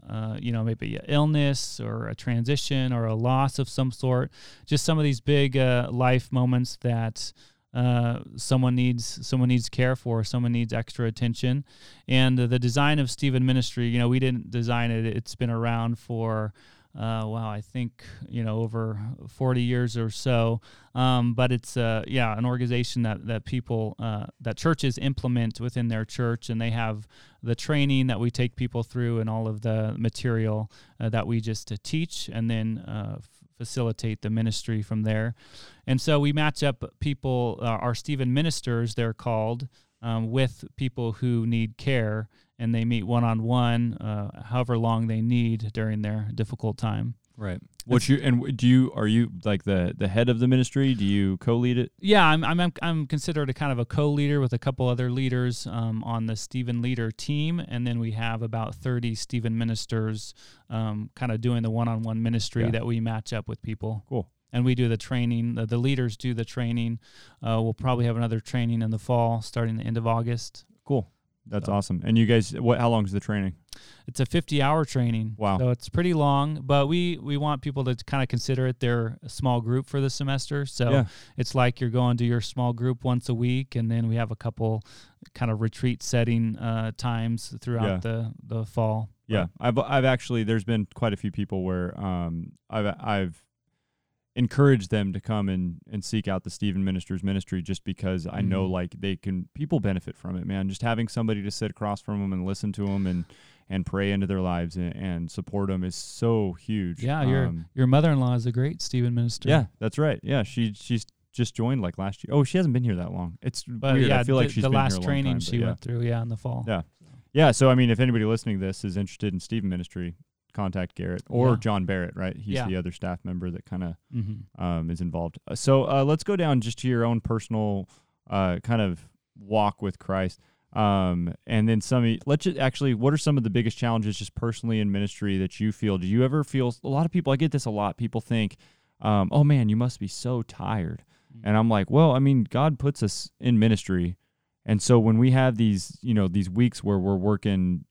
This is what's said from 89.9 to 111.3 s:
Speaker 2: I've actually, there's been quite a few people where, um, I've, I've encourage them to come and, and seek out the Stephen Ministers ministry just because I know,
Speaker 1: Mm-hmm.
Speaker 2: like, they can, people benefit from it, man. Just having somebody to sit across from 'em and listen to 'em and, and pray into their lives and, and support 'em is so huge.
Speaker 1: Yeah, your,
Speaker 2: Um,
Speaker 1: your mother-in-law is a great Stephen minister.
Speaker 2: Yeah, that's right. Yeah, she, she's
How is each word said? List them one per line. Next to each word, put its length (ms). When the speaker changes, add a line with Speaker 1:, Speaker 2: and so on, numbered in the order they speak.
Speaker 2:
I've 140
actually, 380
there's 220
been 300
quite 180
a 40
few 140
people 320
where, 360
um, 540
I've, 320
I've 440
encourage 520
them 240
to 80
come 280
and, 300
and 140
seek 240
out 160
the 60
Stephen 340
Ministers 400
ministry 360
just 220
because 480
I 100
know, 220
Speaker 1:
Mm-hmm. 100
Speaker 2:
like, 280
they 160
can, 380
people 260
benefit 360
from 200
it, 100
man. 220
Just 140
having 260
somebody 340
to 80
sit 180
across 320
from 220
'em 100
and 140
listen 280
to 120
'em 220
and, 160
and 160
pray 280
into 160
their 120
lives 360
and, 180
and 360
support 380
'em 140
is 140
so 560
huge. 500
Speaker 1:
Yeah, 220
your, 220
Speaker 2:
Um, 280
Speaker 1:
your 140
mother-in-law 460
is 120
a 60
great 280
Stephen 360
minister. 320
Speaker 2:
Yeah, 180
that's 180
right. 240
Yeah, 220
she, 300
she's 300